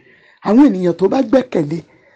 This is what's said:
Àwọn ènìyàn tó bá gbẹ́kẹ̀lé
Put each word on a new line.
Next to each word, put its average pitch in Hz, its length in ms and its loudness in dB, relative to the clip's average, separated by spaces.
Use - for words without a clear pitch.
Àwọn 240 220 4
ènìyàn 185 280 0
tó 185 140 0
bá 262 140 -2
gbẹ́kẹ̀lé 170 560 -2